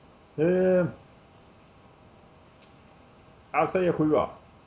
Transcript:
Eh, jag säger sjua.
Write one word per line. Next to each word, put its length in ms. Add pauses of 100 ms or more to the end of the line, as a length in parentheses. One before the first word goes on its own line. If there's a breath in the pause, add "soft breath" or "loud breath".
(360)
Eh, 500 (2750)
jag 180
säger 220
sjua. 380 (380)